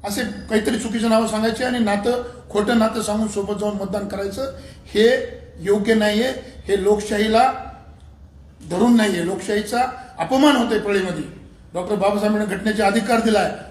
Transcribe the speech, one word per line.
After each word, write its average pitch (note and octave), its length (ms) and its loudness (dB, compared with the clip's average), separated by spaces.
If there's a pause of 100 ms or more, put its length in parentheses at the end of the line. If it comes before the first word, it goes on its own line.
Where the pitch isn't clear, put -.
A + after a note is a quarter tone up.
असे G#3 140 -4
काहीतरी A3 560 -2
चुकीचं A3+ 320 -2
नावं A3 180 4
सांगायचे G#3+ 360 -2
आणि B3 160 -2
नातं, G#3 440 0 (260)
खोटं A3 300 2
नातं A3 220 2
सांगून G#3+ 260 -2
सोबत G3+ 320 -4
जाऊन G#3 160 -2
मतदान G3 320 -6
करायचं, G3+ 440 -6 (340)
हे A#3 420 4 (320)
योग्य G3+ 340 2
नाहीये. G#3+ 380 2 (360)
हे G3 160 0
लोकशाहीला G#3+ 720 2 (1160)
धरून A#3 280 4
नाहीये, F#3+ 280 2
लोकशाहीचा G#3+ 540 -2 (400)
अपमान C4 360 4
होतोय A3 240 0
परळीमध्ये. F#3 440 -2 (500)
डॉक्टर F3+ 220 -4
बाबासाहेबांनी G#3 600 0
घटनेचा G#3 320 0
अधिकार A3+ 340 2
दिलाय G3+ 300 2 (200)